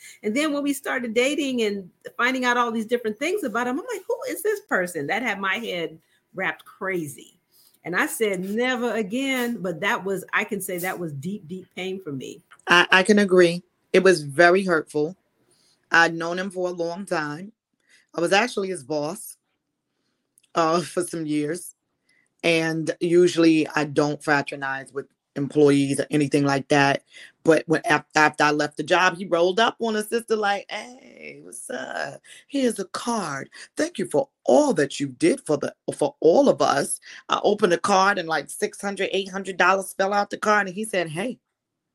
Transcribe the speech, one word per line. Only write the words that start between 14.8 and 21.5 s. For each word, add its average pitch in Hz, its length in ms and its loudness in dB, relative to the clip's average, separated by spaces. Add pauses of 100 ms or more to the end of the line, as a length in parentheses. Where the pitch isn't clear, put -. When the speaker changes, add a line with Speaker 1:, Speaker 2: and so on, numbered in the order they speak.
Speaker 2:
I'd 165 220 6
known 170 260 -6
him 185 120 -6
for 180 180 -4
a 180 40 -6
long 175 340 -6
time. 165 460 -6 (640)
I 165 60 -4
was 170 120 0
actually 202 360 0
his 170 140 -10
boss, 151 560 -8 (1160)
uh, 165 280 2
for 175 220 -4
some 170 200 -8
years. 151 500 -6 (680)